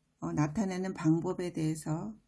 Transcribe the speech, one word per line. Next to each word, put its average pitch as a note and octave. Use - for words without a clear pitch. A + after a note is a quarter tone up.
어, E3
나타내는 F#3
방법에 E3+
대해서 D#3+